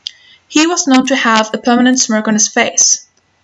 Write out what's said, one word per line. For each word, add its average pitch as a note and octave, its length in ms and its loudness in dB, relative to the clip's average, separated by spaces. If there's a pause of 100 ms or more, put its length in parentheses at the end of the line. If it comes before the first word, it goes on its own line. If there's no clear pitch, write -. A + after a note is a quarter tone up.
(480)
He D#4 180 2
was E4+ 220 -2
known C4 180 2
to C4+ 100 0
have A3 380 0
a A3 40 -8
permanent B3 420 2
smirk G#3+ 260 -2
on A3 80 0
his G#3+ 140 0
face. - 580 -2 (380)